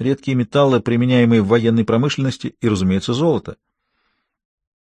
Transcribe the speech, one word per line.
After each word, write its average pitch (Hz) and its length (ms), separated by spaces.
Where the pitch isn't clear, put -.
редкие 135 340
металлы, 127 460
применяемые 120 600
в 98 60
военной 113 380
промышленности, 131 760
и, 120 80
разумеется, 95 440
золото. 131 440